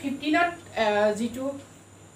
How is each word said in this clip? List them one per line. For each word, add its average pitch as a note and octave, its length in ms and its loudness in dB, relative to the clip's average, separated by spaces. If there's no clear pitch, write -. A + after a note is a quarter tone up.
ফিফটিনত, D#4+ 480 2
আহ, G#3 360 4
যিটো A#3+ 300 -4